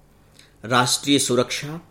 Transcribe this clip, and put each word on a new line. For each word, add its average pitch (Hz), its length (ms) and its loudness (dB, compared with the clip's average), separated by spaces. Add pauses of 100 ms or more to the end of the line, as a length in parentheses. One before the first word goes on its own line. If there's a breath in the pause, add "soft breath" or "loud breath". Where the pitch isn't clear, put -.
(640 soft breath)
राष्ट्रीय 123 540 2
सुरक्षा, 143 720 -2